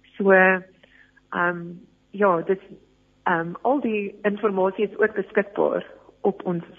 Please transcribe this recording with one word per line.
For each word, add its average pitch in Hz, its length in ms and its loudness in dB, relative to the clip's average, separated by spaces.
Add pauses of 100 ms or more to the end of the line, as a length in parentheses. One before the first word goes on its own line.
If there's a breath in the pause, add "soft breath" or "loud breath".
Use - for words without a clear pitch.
(160)
So, 196 140 2
ehm, 185 1300 0 (480)
ja, 190 300 2
dis, 190 240 -2 (580)
ehm, 170 400 -2
al 269 180 2
die 208 420 -4
inligting 202 680 0
is - 80 -16
ook 214 160 2
beskikbaar - 720 -2 (340)
op - 240 -2
ons 175 200 -4 (140)